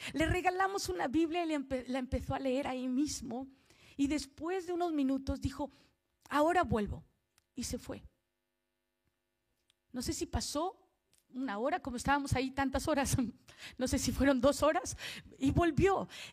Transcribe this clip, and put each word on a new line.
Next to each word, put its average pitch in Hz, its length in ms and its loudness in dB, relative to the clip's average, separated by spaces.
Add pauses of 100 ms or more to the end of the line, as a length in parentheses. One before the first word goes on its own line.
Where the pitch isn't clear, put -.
(140)
Le 285 120 2
regalamos 359 640 0
una 349 180 -2
Biblia 320 360 2
y 330 60 -2
le 302 100 0
empe-, 269 280 -4
la 254 120 -2
empezó 254 340 -4
a 269 60 -4
leer 269 280 0
ahí 254 200 -4
mismo. 254 600 -2 (500)
Y 277 100 2
después 320 580 -4
de 349 80 -4
unos 349 200 0
minutos 269 480 0
dijo, 277 280 -4 (600)
"Ahora 330 340 4
vuelvo". 220 400 -2 (520)
Y 247 80 -6
se 240 140 -4
fue. - 260 -10 (1900)
No 247 100 -8
sé 302 120 -4
si 330 120 -4
pasó 294 520 -4 (560)
una 247 240 -6
hora, 294 220 0
como 247 180 -6
estábamos 277 360 2
ahí 262 180 0
tantas 269 360 -2
horas, 285 280 2
<laughs> - 640 -6
no 254 100 0
sé 254 120 2
si - 120 0
fueron 262 300 4
dos 269 220 4
horas, 320 340 2 (400)
y 277 140 2
volvió. 339 560 4 (260)